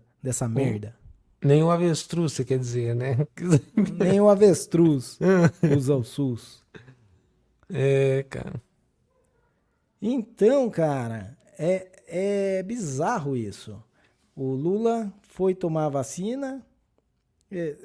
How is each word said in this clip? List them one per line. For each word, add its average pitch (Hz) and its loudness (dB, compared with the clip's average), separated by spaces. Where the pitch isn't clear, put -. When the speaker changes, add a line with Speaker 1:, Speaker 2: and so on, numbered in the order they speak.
Speaker 1:
dessa 127 -4
Speaker 2:
Hum. 117 -2
Speaker 1:
merda. 113 -2
Speaker 2:
Nem 151 6
o 165 4
avestruz, 170 0
você 131 -4
quer 131 -2
dizer, 120 -2
né? 127 -2
<laughs> 175 0
Speaker 1:
Nem 196 4
o 208 8
avestruz 170 4
Speaker 2:
<laughs> 170 4
Speaker 1:
usa 135 2
o 120 -2
sus. - -6
Speaker 2:
É, 135 0
cara. - -10
Speaker 1:
Então, 240 0
cara, 123 -4
é, 185 -2
é 196 -4
bizarro 175 -6
isso. 107 -10
O 131 -6
Lula 208 -2
foi 185 -2
tomar 160 -2
a 147 -2
vacina, 240 -8
É, 170 -8